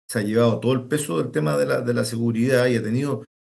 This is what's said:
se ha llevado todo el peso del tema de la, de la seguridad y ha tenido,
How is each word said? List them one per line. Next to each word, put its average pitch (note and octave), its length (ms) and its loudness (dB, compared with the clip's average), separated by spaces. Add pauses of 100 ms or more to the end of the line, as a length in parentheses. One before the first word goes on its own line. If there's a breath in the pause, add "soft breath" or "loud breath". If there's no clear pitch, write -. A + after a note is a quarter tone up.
se A2+ 100 -4
ha - 20 0
llevado A2 380 2
todo B2 140 2
el B2 100 -2
peso D3+ 380 -2
del A#2+ 100 -6
tema D3+ 260 0
de C#3+ 80 2
la, C3 160 0
de A#2+ 120 0
la A#2+ 120 0
seguridad A#2 600 2
y B2 80 2
ha A2 80 0
tenido, B2+ 420 -2 (180)